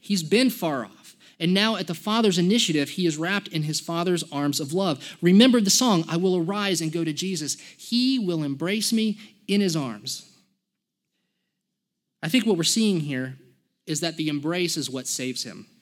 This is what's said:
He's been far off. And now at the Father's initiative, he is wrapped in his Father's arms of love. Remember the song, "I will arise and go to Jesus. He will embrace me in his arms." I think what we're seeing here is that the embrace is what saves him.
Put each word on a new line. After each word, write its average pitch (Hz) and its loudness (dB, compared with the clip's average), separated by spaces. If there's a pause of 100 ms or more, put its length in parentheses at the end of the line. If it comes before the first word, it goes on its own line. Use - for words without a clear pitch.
He's 196 -2
been 214 4
far 139 -2
off. - -20 (240)
And 180 2
now 208 2
at 175 -6
the 175 -6
Father's 214 2
initiative, 175 2
he 180 -2
is 156 0
wrapped 190 -4
in 156 -4
his 151 -4
Father's 170 -2 (100)
arms 143 -2
of 143 -6
love. 175 -2
Remember 226 8
the 196 2
song, 196 4
"I 156 -2
will 185 2
arise 190 -2
and 160 -4
go 165 -2
to 156 -2
Jesus. 156 -6 (200)
He 254 0
will 175 -2
embrace 165 -2
me 220 0 (280)
in 202 2
his 180 2
arms." 113 -6 (2000)
I 160 -4
think 220 2
what 208 2
we're 165 0
seeing 208 2
here 131 -6 (480)
is 151 -4
that 165 -4
the 156 -2
embrace 165 -2
is 135 -6
what 127 -8
saves 127 -6
him. 98 -12 (160)